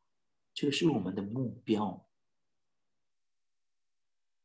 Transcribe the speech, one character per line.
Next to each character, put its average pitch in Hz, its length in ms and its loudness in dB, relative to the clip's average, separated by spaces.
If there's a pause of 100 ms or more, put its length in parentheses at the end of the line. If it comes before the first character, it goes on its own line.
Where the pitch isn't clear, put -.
(520)
这 143 200 0
是 170 180 2
我 123 100 4
们 92 140 -2
的 101 80 -4
目 110 420 -6
标， 104 440 0 (2250)